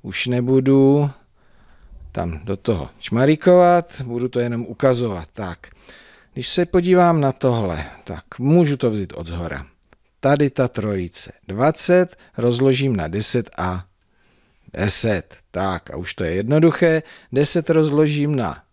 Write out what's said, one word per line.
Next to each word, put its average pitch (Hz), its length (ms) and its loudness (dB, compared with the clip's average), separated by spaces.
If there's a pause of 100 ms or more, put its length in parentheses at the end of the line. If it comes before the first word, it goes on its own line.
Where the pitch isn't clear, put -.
už - 260 -6
nebudu 135 800 4 (1000)
tam 85 320 -6
do 101 140 -6
toho 82 320 -4 (100)
čmarikovat, 170 1000 2
budu 120 260 -4
to 123 120 -4
jenom 120 260 -4
ukazovat. 117 680 -2
Tak. 92 340 -10 (680)
Když 123 140 -8
se 175 180 0
podívám 175 560 2
na 135 100 0
tohle, 101 540 -2 (180)
tak - 360 -16
můžu 147 380 2
to 123 120 0
vzít 101 240 -4
od 82 140 -12
zhora. 82 380 -8 (540)
Tady 143 300 2
ta 127 180 0
trojice. 98 640 -6 (160)
Dvacet 160 680 2 (220)
rozložím 127 580 2
na 82 120 -4
deset 107 500 -2
a 90 280 -6 (880)
deset. 101 640 -2 (160)
Tak 92 400 -6
a - 40 -12
už 87 180 -10
to 92 100 -8
je 80 80 -4
jednoduché. 156 720 2 (280)
Deset 151 380 0
rozložím 151 680 2
na 110 380 -6